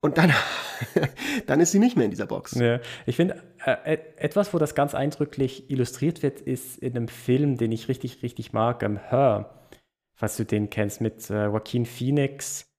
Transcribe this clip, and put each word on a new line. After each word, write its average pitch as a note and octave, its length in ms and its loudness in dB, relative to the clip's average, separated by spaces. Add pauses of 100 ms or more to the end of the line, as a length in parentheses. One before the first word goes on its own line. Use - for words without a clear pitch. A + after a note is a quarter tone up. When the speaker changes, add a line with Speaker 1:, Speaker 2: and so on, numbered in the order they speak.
Speaker 1:
Und C#3+ 160 0
dann, E3+ 140 6 (580)
<laughs> B3 560 -2
dann C#3+ 140 2
ist E3+ 120 6
sie G3 80 6
nicht A#3+ 180 6
mehr B2 80 6
in G#2 60 0
dieser - 140 -4
Box. - 300 -6
Speaker 2:
Ja, A#2+ 240 4 (260)
ich - 120 -2
find, F3+ 180 2 (300)
äh, D#3 300 2
e-, - 220 -12
etwas, - 360 0
wo F3 40 2
das D3+ 180 0
ganz C#3+ 200 0
eindrücklich C#3 760 -2
illustriert C3+ 540 -2
wird, C#3 180 -2
ist - 380 -6
in B2+ 160 -6
einem A#2 140 -2
Film, C3+ 480 2
den A2+ 140 2
ich A2+ 160 -4
richtig, - 360 -6
richtig - 300 -10
mag, A2+ 300 2
ähm, G2+ 140 -2
Her, A#2+ 720 0 (480)
falls - 220 -4
du A2+ 80 -2
den G#2+ 240 0
kennst, G#2 320 -4
mit, - 280 -4
äh, G#2 160 0
Joaquin A2 400 -2
Phoenix C#3 800 -2 (140)